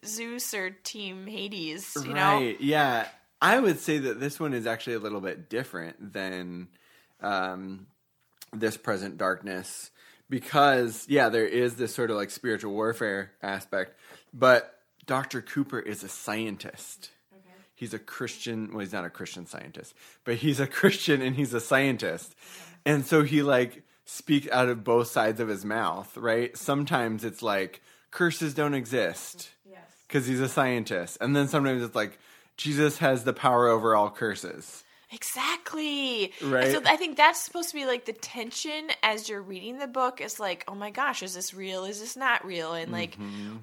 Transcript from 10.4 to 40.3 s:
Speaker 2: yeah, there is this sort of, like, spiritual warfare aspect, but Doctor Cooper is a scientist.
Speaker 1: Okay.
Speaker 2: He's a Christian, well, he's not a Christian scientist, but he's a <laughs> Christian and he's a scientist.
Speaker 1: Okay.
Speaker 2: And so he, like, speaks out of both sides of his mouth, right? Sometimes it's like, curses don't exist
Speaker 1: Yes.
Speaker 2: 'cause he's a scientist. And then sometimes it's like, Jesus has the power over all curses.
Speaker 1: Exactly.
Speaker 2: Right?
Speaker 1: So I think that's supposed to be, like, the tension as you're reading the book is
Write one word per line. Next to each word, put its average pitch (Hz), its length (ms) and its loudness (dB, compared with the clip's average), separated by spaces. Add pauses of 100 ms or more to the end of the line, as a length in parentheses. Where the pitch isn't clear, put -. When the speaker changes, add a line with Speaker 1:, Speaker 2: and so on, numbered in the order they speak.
Speaker 2:
yeah, 139 220 6
there 113 160 2
is 120 300 0
this 117 180 -4
sort 117 160 -2
of, 107 80 -2
like, 98 120 -4
spiritual 107 420 -4
warfare 107 600 -2 (100)
aspect, 98 560 -4 (360)
but 127 440 6 (280)
Doctor 131 360 -4
Cooper - 380 -4
is 104 240 -8
a 95 40 -12
scientist. - 1000 -8 (220)
Speaker 1:
Okay. - 100 -20 (320)
Speaker 2:
He's 113 200 -10
a 104 40 -8
Christian, 113 720 -8
well, 107 100 -8
he's 95 120 -6
not 95 140 -4
a 85 40 -10
Christian 87 360 -12
scientist, - 480 -14 (300)
but 117 120 -2
he's 139 240 2
a 135 60 0
<laughs> - 140 -6
Christian 151 420 4
and 131 140 0
he's 127 180 0
a 117 60 0
scientist. 123 760 0
Speaker 1:
Okay. - 340 -20 (160)
Speaker 2:
And 143 220 4
so 156 160 8
he, 147 200 4
like, 127 400 2 (220)
speaks 147 460 0
out 127 180 4
of 117 160 -2
both 117 240 6
sides 110 320 2
of 113 80 -2
his 98 160 -4
mouth, 98 520 -2
right? 117 400 0
Sometimes 127 680 0
it's - 180 -8
like, 98 380 -2 (300)
curses 165 440 0
don't 147 200 0
exist 113 760 -4 (180)
Speaker 1:
Yes. - 120 -20 (280)
Speaker 2:
'cause 131 180 2
he's 127 140 0
a 131 80 0
scientist. 117 720 0
And 139 140 0
then 143 140 4
sometimes 139 340 0
it's 113 120 -6
like, 107 240 -4 (380)
Jesus 147 420 2
has 131 260 4
the 131 80 4
power 120 360 6
over 113 280 6
all 104 140 4
curses. - 720 -6 (280)
Speaker 1:
Exactly. 277 1200 -4 (100)
Speaker 2:
Right? 135 300 4
Speaker 1:
So - 140 2
I - 100 8
think 320 200 -4
that's 320 240 8
supposed 339 300 -4
to - 40 -8
be, 285 100 -4
like, 247 220 0
the 220 80 -4
tension 302 720 -8 (140)
as 214 260 0
you're 202 140 -8
reading 196 360 -12
the 285 80 -8
book 254 360 -4
is 214 180 -10